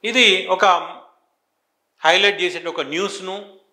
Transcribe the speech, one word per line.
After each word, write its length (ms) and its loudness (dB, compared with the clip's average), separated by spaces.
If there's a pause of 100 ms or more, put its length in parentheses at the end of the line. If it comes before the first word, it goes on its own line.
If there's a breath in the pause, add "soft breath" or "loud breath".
ఇది 220 2 (280)
ఒక 100 2 (1400)
హైలైట్ 400 2
చేసే 160 -4 (160)
ఒక 80 -6 (120)
న్యూస్ను 400 -6 (380)